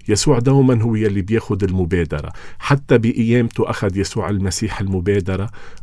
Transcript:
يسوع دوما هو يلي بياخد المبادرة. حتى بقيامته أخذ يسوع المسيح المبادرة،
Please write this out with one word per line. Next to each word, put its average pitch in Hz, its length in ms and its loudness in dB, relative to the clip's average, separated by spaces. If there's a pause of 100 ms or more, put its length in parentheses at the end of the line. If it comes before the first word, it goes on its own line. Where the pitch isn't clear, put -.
يسوع 120 300 4
دوما 127 440 4
هو 113 120 2
يلي 104 280 0
بياخد 104 420 -2
المبادرة. 85 680 -2 (260)
حتى 139 400 2
بقيامته 117 720 2
أخذ 95 280 -2
يسوع 98 320 -2
المسيح 98 500 -2
المبادرة، 95 720 -2 (320)